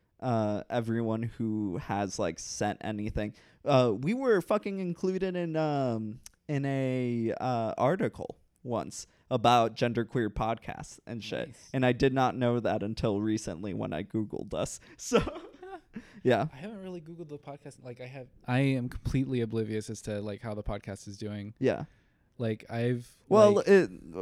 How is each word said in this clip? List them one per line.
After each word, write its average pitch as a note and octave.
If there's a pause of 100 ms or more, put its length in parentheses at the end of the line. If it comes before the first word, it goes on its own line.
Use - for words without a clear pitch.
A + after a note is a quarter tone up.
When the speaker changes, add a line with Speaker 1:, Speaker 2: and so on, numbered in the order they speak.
(200)
Speaker 1:
uh, A2
everyone A2+
who G#2+
has, G2+
like, F2
sent -
anything. G#2+ (320)
Uh, B2+
we C#3+
were B3
fucking G#3
included F#3
in, E3+
um, C3 (280)
in C#3+
a, B2+
uh, A#2
article C3+ (260)
once G#2 (240)
about A#2
genderqueer A#2
podcasts -
and A2+
shit. -
Speaker 2:
Nice. -
Speaker 1:
And C3
I B2+
did C3
not B2+
know A#2+
that G#2
until G#2+
recently G#2
when G#2
I D#2+
Googled G#2
us. - (100)
<laughs> -
So, - (560)
Speaker 2:
<laughs> -
Speaker 1:
yeah. A#2+
Speaker 2:
I C3+
haven't G3
really F3+
Googled E3
the D3
podcast. C#3+
Like, B2
I B2+
have, B2+ (200)
I B2
am C3+
completely C3
oblivious A2
as A2
to, G#2
like, G2+
how A2+
the G#2
podcast G2+
is G2+
doing. G#2
Speaker 1:
Yeah. C3 (520)
Speaker 2:
Like, A2+
I've, A#2+ (220)
Speaker 1:
Well, G#3
Speaker 2:
like G3+
Speaker 1:
it, F3+ (320)